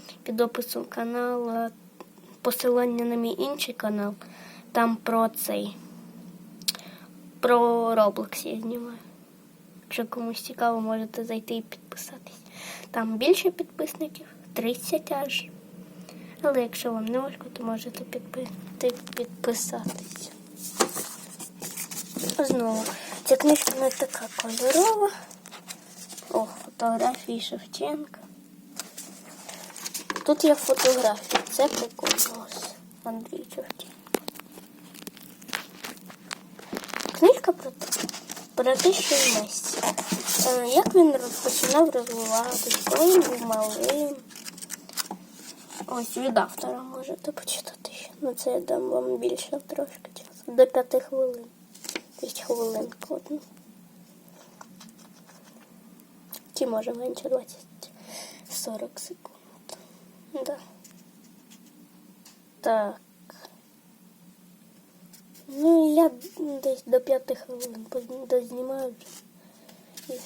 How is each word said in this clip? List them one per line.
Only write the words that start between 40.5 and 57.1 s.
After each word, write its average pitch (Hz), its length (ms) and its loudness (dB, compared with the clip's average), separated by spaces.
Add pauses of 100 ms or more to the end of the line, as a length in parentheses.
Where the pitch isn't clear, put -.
як 285 260 6
він 330 180 12
розпочинав 262 800 4
розвиватись, 233 920 0
коли 320 280 8
він 370 100 10
був 247 240 -2
малим. 233 720 0 (1700)
Ось 240 300 -6
від 247 220 0
автора 247 440 -2
можете - 500 -10
почитати - 600 -10
ще. - 180 -14 (100)
Ну, 262 140 -2
це - 160 -4
я 247 100 0
дам - 280 -2
вам 254 280 0
більше - 500 -2
трошки - 480 -8
часу. - 320 -18
До 247 200 10
п'яти 254 340 2
хвилин. 254 440 -2 (760)
Тобто - 220 -8
хвилинку 226 720 -2
одну. - 260 -8 (3250)
Чи 269 120 0
може 226 280 -2
менше, 247 340 -6